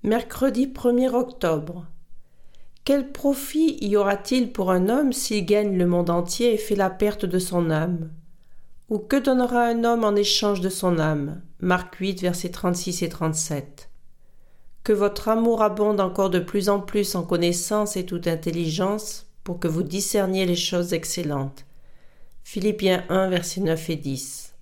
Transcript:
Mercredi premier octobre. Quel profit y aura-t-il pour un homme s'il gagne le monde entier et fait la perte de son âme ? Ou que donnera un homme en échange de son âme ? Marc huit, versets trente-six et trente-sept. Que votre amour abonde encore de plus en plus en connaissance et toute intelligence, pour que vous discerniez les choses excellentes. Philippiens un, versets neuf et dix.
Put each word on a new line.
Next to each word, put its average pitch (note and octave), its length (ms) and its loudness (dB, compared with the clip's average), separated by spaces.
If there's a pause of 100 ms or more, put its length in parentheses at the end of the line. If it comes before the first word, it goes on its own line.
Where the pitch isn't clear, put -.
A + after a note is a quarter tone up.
Mercredi A#3+ 600 0
premier B3 420 2
octobre. F3 760 -2 (960)
Quel C#4 280 2
profit C#4+ 720 0
y G3+ 140 0
aura-t-il G3+ 560 2
pour F#3+ 180 0
un F3+ 180 4
homme C4 240 4
s'il G#3+ 360 -2
gagne G#3 280 4
le F3+ 120 4
monde F3 240 2
entier F3 420 2
et G#3+ 40 0
fait G#3 180 -2
la F#3+ 160 2
perte G#3 340 0
de F3+ 140 0
son F3 320 0
âme ? D#3+ 400 -2 (760)
Ou G#3+ 100 0
que G#3+ 160 0
donnera B3+ 500 4
un A#3 180 2
homme A#3 200 4
en G#3 120 4
échange G3+ 460 2
de F#3 80 0
son F#3 300 0
âme ? D3+ 420 -2 (180)
Marc F3+ 360 0
huit, F#3+ 260 -4
versets F3 300 -2
trente-six F3+ 500 -2
et E3+ 80 -2
trente-sept. D#3+ 800 -4 (920)
Que G#3+ 100 4
votre G3+ 340 0
amour A3+ 360 4
abonde G#3 360 2
encore F#3+ 300 2
de F3+ 100 2
plus G3 300 0
en G3+ 100 4
plus G3+ 360 -2
en F3 80 -2
connaissance F3 760 0
et F3+ 80 -4
toute F3 220 -4
intelligence, E3+ 1000 -2 (180)
pour F3 140 -6
que F3+ 100 -2
vous D#3+ 140 0
discerniez F#3+ 640 0
les F3 100 2
choses F3 380 -2
excellentes. D3 720 -4 (800)
Philippiens F#3 680 2
un, F#3+ 180 4
versets F3+ 340 -2
neuf D#3+ 280 0
et E3 60 0
dix. C3+ 680 -8